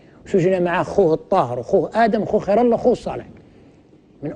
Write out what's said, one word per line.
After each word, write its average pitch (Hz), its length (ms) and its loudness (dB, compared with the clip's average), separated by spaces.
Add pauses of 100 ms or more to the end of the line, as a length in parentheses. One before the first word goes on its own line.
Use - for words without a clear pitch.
(260)
سجن 185 380 0
مع 175 180 0
أخوه 160 320 0
الطاهر، 147 460 -2
أخوه 190 460 0
آدم، 214 180 0
أخوه 202 160 0
خير 202 220 2
الله، 240 140 2
أخوه 226 180 0
صالح، 120 320 -8 (960)
من 151 120 -8